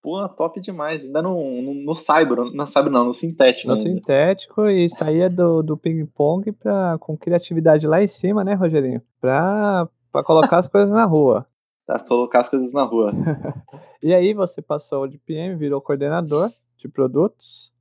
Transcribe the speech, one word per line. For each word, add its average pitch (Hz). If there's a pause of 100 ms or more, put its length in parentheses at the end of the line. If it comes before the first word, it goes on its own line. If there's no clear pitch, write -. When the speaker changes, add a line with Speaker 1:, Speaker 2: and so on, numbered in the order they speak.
Speaker 1:
Pô, 185
top 165
demais. 160
Ainda 139
no, 147
no, 139
no 143
saibro, 139
não 143
saibro 143
não, 123
no 123
sintético 139
Speaker 2:
No 131
Speaker 1:
ainda. 107
Speaker 2:
sintético, 180
e 180
saía 165
do, 170
do 156
ping-pong 165
pra, 190
com 156
criatividade 165
lá 165
em 208
cima, 196
né, 196
Rogerinho? 156 (180)
Pra, 185 (240)
pra 143
colocar 160
as 185
coisas 202
na 220
rua. 139
Speaker 1:
<laughs> - (300)
Pra -
colocar 123
as 120
coisas 127
na 139
rua. 113
Speaker 2:
<laughs> -
E 160
aí 185
você 196
passou 147
de 139
P -
M, 175
virou 143
coordenador 147 (300)
de -
produtos. -